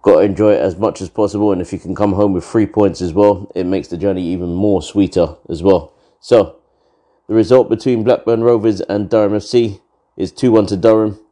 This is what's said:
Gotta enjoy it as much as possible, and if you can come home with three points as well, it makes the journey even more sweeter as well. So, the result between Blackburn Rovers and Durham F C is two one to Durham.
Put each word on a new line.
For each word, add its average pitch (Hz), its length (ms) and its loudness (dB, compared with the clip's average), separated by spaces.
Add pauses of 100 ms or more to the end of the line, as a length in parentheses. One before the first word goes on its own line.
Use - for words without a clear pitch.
Gotta 87 180 4
enjoy 104 340 2
it 64 60 0
as 85 160 -2
much 98 260 -4
as 87 80 -12
possible, 104 420 -2
and 90 80 -2
if 87 140 -8
you 87 40 -10
can 85 160 -10
come 101 200 0
home 101 180 0
with 87 140 -4
three 113 180 0
points 95 380 -2
as 85 100 -6
well, 101 420 0
it 90 120 -4
makes 92 220 -4
the 87 100 -10
journey 92 240 -4
even 87 320 -6
more 98 260 0
sweeter 87 560 -2 (140)
as 82 120 -8
well. 92 300 2 (280)
So, 107 360 2 (720)
the 107 80 -6
result 113 340 4
between 117 340 -2
Blackburn 113 400 0
Rovers 113 380 0
and 101 300 -4
Durham 107 240 2
F 104 80 -4
C 117 400 -2 (340)
is - 160 -6
two 123 200 0
one 107 160 4
to 104 100 -4
Durham. 110 420 2 (120)